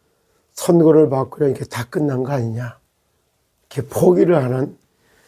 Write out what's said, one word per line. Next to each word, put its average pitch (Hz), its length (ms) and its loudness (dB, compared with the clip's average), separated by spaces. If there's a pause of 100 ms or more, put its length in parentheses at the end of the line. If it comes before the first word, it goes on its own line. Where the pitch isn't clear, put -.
(520)
선고를 156 560 4
받고 131 340 -6
이렇게 139 220 -2
다 120 240 -10
끝난 139 340 -4
거 123 100 -8
아니냐, 117 460 -6 (920)
이렇게 120 180 -10
포기를 175 480 2
하는 131 400 -4 (520)